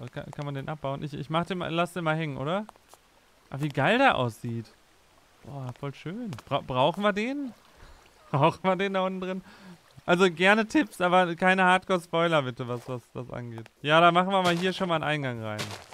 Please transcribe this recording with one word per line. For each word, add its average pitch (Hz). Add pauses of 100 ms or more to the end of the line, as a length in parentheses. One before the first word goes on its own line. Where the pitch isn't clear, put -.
(120)
Kann, -
kann 147
man 143
den 135
abbauen? 143
Ich, 143
ich 147
mach 165
den 185
mal, 160
lass 170
den 175
mal 156
hängen, 151
oder? 165 (840)
Ah, -
wie 151
geil 147
der 262
aussieht. 117 (800)
Boah, 127
voll 139
schön. 214 (160)
Bra-, 139
brauchen 139
wir 208
den? 247 (380)
<laughs> -
Brauchen 151
wir 190
den 196
da 190
unten 190
drin? 185 (640)
Also 180
gerne 196
Tipps, 294
aber 180
keine 185
Hardcore-Spoiler 170
bitte, 127
was, 120
was 127 (100)
das 127
angeht. 117 (100)
Ja, 156
da 170
machen 180
wir 196
mal 175
hier 180
schon 190
mal 170
einen 151
Eingang 139
rein. 107 (320)